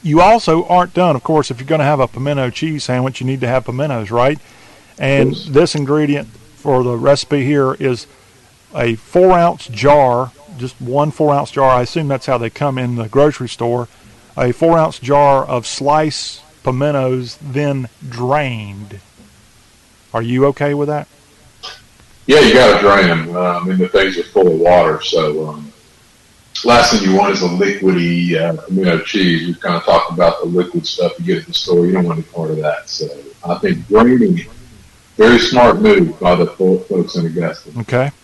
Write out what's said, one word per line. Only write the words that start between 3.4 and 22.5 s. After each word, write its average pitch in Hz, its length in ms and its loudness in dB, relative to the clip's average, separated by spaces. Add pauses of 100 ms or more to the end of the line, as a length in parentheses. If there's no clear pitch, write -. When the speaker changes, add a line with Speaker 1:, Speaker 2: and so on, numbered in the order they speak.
Speaker 1:
to 123 60 -2
have 127 160 -2
pimentos, 123 460 -6
right? 127 280 0 (600)
And 139 360 0
Speaker 2:
Yes. - 140 -14
Speaker 1:
this 151 260 2
ingredient 143 540 -2 (280)
for 127 260 0
the 123 140 -2
recipe 139 480 2
here 139 300 2
is 127 320 -4 (680)
a 160 200 -2
four-ounce 175 720 2
jar, 127 640 2 (280)
just 123 220 -12
one 139 300 -2
four-ounce 143 400 0
jar. 135 200 2
I 123 120 4
assume 147 260 -4
that's 135 180 -4
how 131 120 0
they 117 120 -4
come 135 280 -4
in 123 180 -4
the 113 120 -6
grocery 135 400 2
store. 120 400 -4 (480)
A 127 160 0
four-ounce 165 460 2
jar 139 460 2
of 131 220 -6
sliced 147 760 -2 (240)
pimentos, 131 760 -2
then 139 480 -4 (200)
drained. 117 920 -6 (1120)
Are 113 80 -2
you 127 240 0
okay 143 280 -2
with 147 140 -4
that? 147 200 -6 (1160)
Speaker 2:
Yeah, 143 140 6
you 113 140 6